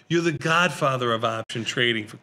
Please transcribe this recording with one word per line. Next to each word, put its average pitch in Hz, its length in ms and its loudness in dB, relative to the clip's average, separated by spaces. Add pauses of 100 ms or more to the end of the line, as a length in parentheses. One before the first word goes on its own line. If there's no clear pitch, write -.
(100)
You're 170 140 2
the 165 100 0
godfather 143 800 2
of 113 100 0
option 113 400 -4
trading. 113 440 0
For - 160 -18